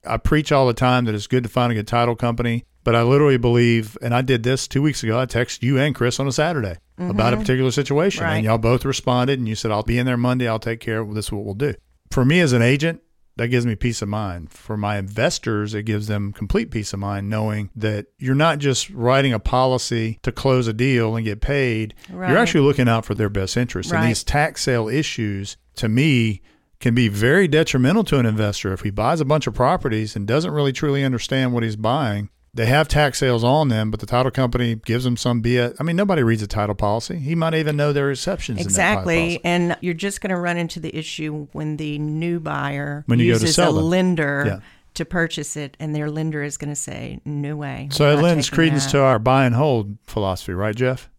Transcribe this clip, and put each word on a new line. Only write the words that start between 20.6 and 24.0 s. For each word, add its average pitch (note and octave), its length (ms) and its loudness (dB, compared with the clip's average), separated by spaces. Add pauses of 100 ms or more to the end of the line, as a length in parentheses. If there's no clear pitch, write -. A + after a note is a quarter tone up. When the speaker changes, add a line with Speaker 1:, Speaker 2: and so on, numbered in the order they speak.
Speaker 1:
a A2 40 -2
deal A#2 440 0
and A2+ 100 -4
get G#2+ 160 -4
paid. A#2+ 500 -2 (180)
Speaker 2:
Right. - 200 -4
Speaker 1:
You're E3+ 80 4
actually E3+ 260 4
looking C3 240 4
out A2+ 160 2
for G#2 100 -4
their G#2+ 140 0
best G2 300 -2
interest. G#2 320 -4
Speaker 2:
Right. E2+ 100 0